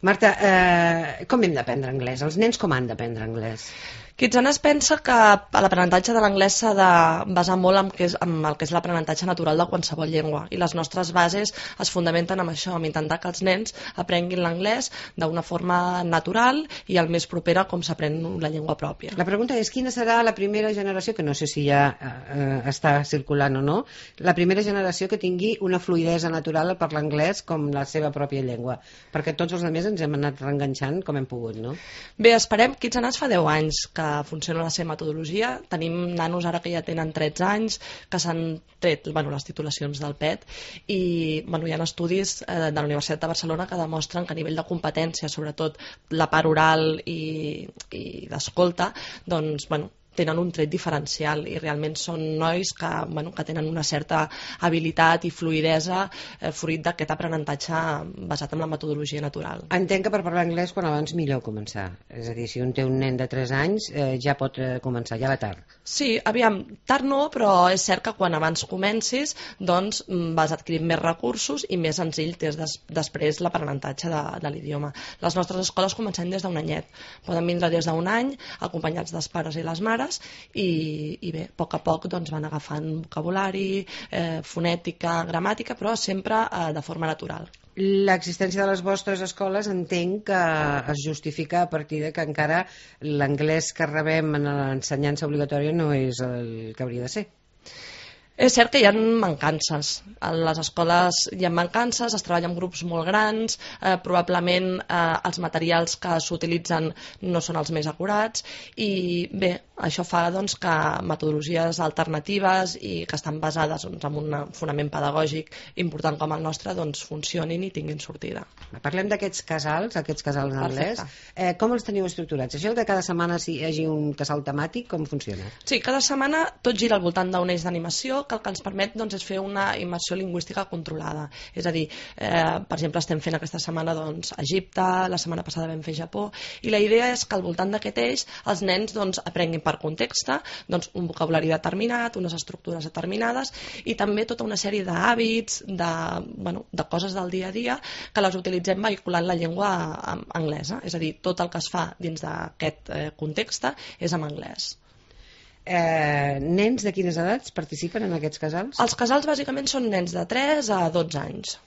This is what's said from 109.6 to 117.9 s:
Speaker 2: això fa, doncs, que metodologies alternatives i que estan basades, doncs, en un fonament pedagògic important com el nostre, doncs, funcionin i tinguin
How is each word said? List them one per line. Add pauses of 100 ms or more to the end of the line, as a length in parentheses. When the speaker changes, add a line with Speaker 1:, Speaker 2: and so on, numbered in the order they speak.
Speaker 2:
això
fa,
doncs,
que (300)
metodologies
alternatives
i
que
estan
basades,
doncs,
en
un (160)
fonament
pedagògic (240)
important
com
el
nostre,
doncs,
funcionin
i
tinguin